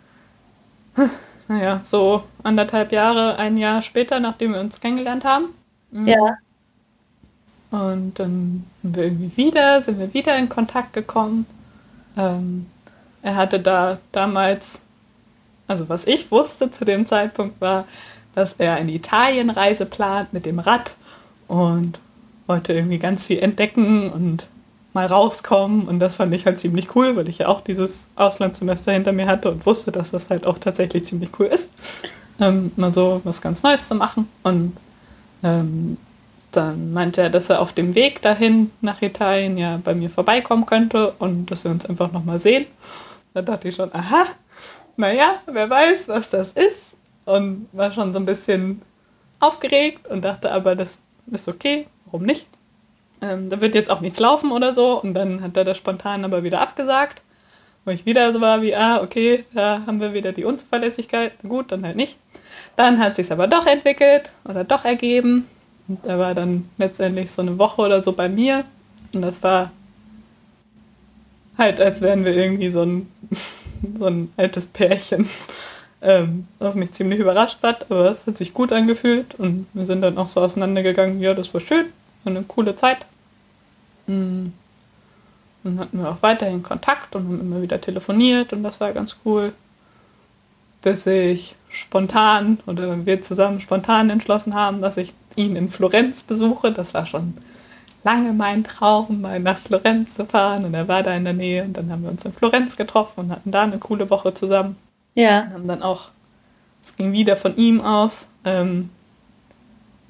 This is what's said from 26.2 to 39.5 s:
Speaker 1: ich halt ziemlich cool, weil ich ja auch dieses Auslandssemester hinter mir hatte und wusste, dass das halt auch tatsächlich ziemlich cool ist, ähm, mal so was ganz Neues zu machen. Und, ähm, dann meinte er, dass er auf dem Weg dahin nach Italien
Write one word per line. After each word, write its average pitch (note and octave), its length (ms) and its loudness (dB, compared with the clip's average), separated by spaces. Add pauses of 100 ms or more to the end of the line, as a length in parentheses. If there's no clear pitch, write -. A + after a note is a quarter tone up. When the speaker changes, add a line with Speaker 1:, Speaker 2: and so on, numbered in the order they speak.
Speaker 1:
ich F#3 120 -2
halt F3 140 2
ziemlich F3 360 -2
cool, B3+ 200 4
weil E3 120 -2
ich E3+ 120 -6
ja - 80 -2
auch G3+ 140 2
dieses F#3+ 440 -4 (100)
Auslandssemester F#3 800 0
hinter G3 180 2
mir F#3+ 160 0
hatte G3 240 2
und E3 140 -6
wusste, A3 260 2
dass E3+ 200 -4
das F3 180 -6
halt F3+ 160 -2
auch F3 140 0
tatsächlich F3+ 460 -2
ziemlich F3 340 -6
cool G3+ 80 2
ist, F4 220 -2 (720)
ähm, F#3+ 380 2
mal F3+ 160 2
so F#3 300 2
was E3+ 180 -6
ganz E3+ 220 -4
Neues C#4 240 2
zu A3 80 -2
machen. G#3+ 340 -2 (140)
Und, F3 340 0 (680)
ähm, E3 540 -2 (540)
dann E3 420 -2
meinte F3 280 0
er, F3 80 2
dass F3 200 2
er F3 100 4
auf F3 140 -2
dem F3 220 0
Weg C4+ 260 2
dahin A3 580 4
nach G3+ 220 -4
Italien G3 560 0